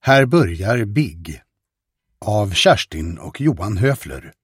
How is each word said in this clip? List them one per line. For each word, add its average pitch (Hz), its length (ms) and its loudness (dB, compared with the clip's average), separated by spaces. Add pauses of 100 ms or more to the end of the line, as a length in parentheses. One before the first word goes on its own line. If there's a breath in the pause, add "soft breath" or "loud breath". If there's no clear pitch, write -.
Här 135 240 6
börjar 113 600 0
Big 92 560 -6 (800)
av 104 340 -2
Kerstin 85 640 2
och - 240 -12
Johan 107 360 -2
Höfler. 95 560 -2 (100)